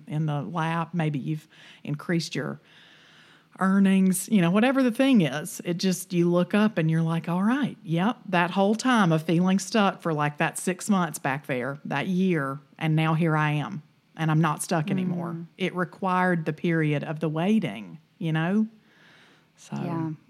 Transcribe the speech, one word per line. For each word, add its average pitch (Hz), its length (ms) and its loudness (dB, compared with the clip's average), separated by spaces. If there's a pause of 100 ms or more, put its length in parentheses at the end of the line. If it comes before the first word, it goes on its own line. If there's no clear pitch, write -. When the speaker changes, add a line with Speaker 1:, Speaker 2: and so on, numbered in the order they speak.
Speaker 1:
in 156 200 -2
the 143 160 -2
lap. 165 500 -4
Maybe 156 240 -2
you've 156 300 -6 (360)
increased 165 520 -4
your 147 260 -6 (1000)
earnings, 190 720 4
you 208 120 6
know, 170 100 4
whatever 254 320 4
the 247 80 2
thing 262 300 4
is, 147 440 -2
it 175 120 -2
just, 185 360 -2
you 175 160 4
look 175 240 2
up 214 240 2
and 160 120 2
you're 160 120 2
like, 165 260 -2
"All 175 160 0
right, 240 400 0
yep, 175 340 -2 (120)
that 175 220 2
whole 196 240 2
time 220 360 2
of 160 120 2
feeling 180 360 2
stuck 196 420 0
for, 170 120 -2
like, 147 240 -2
that - 200 -2
six - 320 -4
months 180 300 0
back 143 280 -4
there, 135 380 -4
that 139 220 -4
year, 170 520 0 (200)
and 160 160 0
now 160 180 2
here 160 220 2
I 151 160 2
am, 147 300 -4 (340)
and 160 160 -2
I'm 156 100 4
not 156 220 0
stuck 156 260 -2
anymore." 180 480 -4
Speaker 2:
Mm. 170 80 -12 (120)
Speaker 1:
It 180 180 -4
required 180 720 -2
the 156 80 -2
period 156 500 0
of 151 160 -8
the 160 100 -2
waiting, 151 680 -2 (180)
you 160 140 -4
know? 180 360 0 (880)
So - 180 -14
Speaker 2:
Yeah. 165 340 -4 (200)